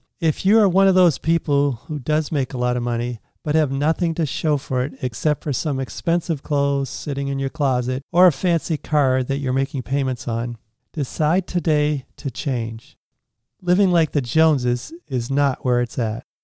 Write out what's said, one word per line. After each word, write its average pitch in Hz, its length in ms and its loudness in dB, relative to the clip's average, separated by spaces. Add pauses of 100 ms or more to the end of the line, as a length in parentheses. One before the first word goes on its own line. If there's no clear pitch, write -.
(200)
if 160 260 0
you 208 140 6
are 202 100 4
one 190 180 4
of 190 60 4
those 180 240 4
people 143 720 0
who 151 100 -6
does 151 340 -2
make 139 220 -2
a 127 60 -4
lot 123 180 0
of 120 60 -2
money, 120 360 -2 (240)
but 151 120 0
have 151 160 2
nothing 156 420 0
to 160 140 0
show 151 300 0
for 127 260 -2
it 156 180 -4
except 143 420 -2
for 147 80 -4
some 135 280 -2
expensive 165 640 -2
clothes 143 480 0
sitting 139 360 -6
in 139 120 -4
your 135 100 -2
closet 127 600 -2
or 180 160 6
a 160 40 6
fancy 170 460 -2
car 131 460 0
that 135 160 -2
you're 131 120 -2
making 135 300 -2
payments 131 460 -2
on, 117 280 -2 (380)
decide 160 540 0
today 151 580 0 (120)
to 139 120 -6
change. 117 680 -6 (640)
Living 180 320 2
like 165 200 2
the 143 100 0
Joneses 127 720 2 (140)
is 123 240 -4
not 139 340 0
where 123 160 2
it's - 160 -6
at. 110 260 -2 (200)